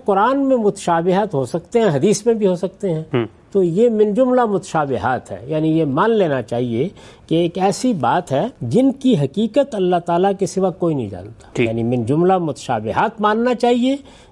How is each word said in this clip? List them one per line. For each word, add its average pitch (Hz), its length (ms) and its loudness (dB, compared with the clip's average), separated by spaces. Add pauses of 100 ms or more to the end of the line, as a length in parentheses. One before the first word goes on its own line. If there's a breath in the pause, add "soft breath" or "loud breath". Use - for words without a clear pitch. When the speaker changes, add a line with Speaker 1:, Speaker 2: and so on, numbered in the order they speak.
Speaker 1:
قرآن 240 420 2
میں 269 100 2
متشابہات 190 800 0
ہو 135 100 -2
سکتے 175 360 -4
ہیں، 226 60 4
حدیث 170 400 0
میں 233 80 2
بھی 214 120 0
ہو 185 80 2
سکتے 180 400 -4
ہیں، 156 80 -4 (100)
Speaker 2:
ہم۔ 117 140 0 (260)
Speaker 1:
تو 196 100 2
یہ 185 260 2
من 214 260 2
جملہ 247 300 2
متشابہات 135 880 -2
ہے، 104 140 -12
یعنی 156 320 0
یہ 160 60 2
مان 156 260 0
لینا 165 320 2
چاہیے 120 460 -2 (380 loud breath)
کہ 160 80 -2
ایک 170 240 0
ایسی 196 340 0
بات 147 400 -2
ہے 147 140 0 (140)
جن 214 320 2
کی 254 220 0
حقیقت 220 600 0
اللہ 180 220 0 (100)
تعالیٰ 180 320 2
کے 190 80 -2
سوا 185 240 -2
کوئی 170 240 -2
نہیں 123 140 -4
جانتا۔ 98 440 -16
Speaker 2:
ٹھیک۔ 120 160 0
Speaker 1:
یعنی 113 140 -2
من 120 220 0
جملہ 170 340 2
متشابہات 131 800 -4
ماننا 226 340 0
چاہیے 247 420 0 (360 loud breath)